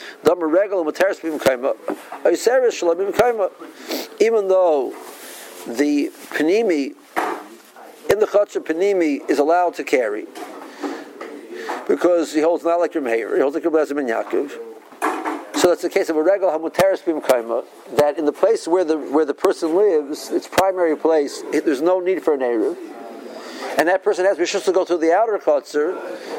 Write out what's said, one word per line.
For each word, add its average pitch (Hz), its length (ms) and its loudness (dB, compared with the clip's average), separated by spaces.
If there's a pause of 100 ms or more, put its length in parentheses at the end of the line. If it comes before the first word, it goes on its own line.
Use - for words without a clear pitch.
(240)
"Damar 170 240 6
regel 185 340 2
and 151 120 -2
kaima, 143 840 0 (480)
oiseres 226 500 2
shalom 170 240 0 (160)
kaima." 220 360 2 (680)
Even 214 280 2
though 165 460 2 (760)
the 143 420 0 (220)
panimi, 165 640 0 (1120)
in 202 100 2
the 214 60 4
chutzner - 360 0
panimi 165 680 0
is 147 100 2
allowed 170 360 2
to 151 80 -8
carry, 123 420 0 (1600)
because 165 460 2
he 151 80 2
holds 160 220 2
not 170 160 0
like 165 160 0
Reb 156 80 -2
Meir, 117 320 -2
he 185 60 4
holds 139 140 2
like 147 80 -4
Reb 160 100 0
Eliezer 143 220 2
ben 143 120 -2
Yaakov. 113 440 -2 (1040)
So 180 140 4
that's 165 120 2
the 175 80 -2
case 190 200 0
of 160 80 2
a 156 40 2
regel 185 280 2
hamuteres 165 540 0
b'mkaima, 127 600 0 (340)
that 147 200 4
in 160 80 0
the 143 80 2
place 196 340 0
where 180 160 2
the, 160 140 0
where 147 280 0
the 139 80 -2
person 170 420 -2
lives, 156 540 2
its - 180 -2
primary 180 480 2
place, 151 460 0 (120)
it, 151 120 0
there's 143 160 0
no 180 180 2
need 180 240 -2
for 160 100 2
an 135 80 -2
eruv. 120 360 0 (1000)
And 156 120 4
that 190 140 2
person 185 220 2
has 196 120 2
rishus 175 280 -2
to 190 60 2
go 180 140 2
through 175 140 0
the 160 120 2
outer 208 280 2
chutzner. 147 580 0 (420)